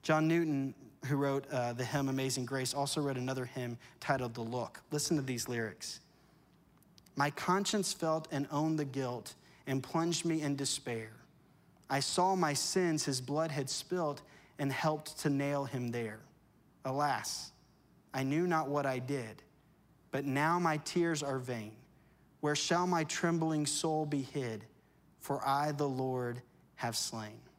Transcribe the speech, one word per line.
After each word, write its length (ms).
John 240
Newton, 480
who 100
wrote, 340
uh, 240
the 100
hymn 260
Amazing 360
Grace, 300
also 260
wrote 160
another 280
hymn 340
titled 360
The 80
Look. 360
Listen 260
to 60
these 260
lyrics. 500
"My 160
conscience 600
felt 380
and 220
owned 260
the 80
guilt 480
and 160
plunged 440
me 180
in 120
despair. 560
I 120
saw 340
my 180
sins 520
his 140
blood 300
had 180
spilt 540
and 120
helped 500
to 100
nail 340
him 240
there. 300
Alas, 680
I 80
knew 240
not 240
what 160
I 140
did, 420
but 120
now 360
my 180
tears 460
are 160
vain. 360
Where 140
shall 300
my 200
trembling 600
soul 400
be 160
hid? 460
For 180
I, 280
the 160
Lord, 520
have 200
slain." 460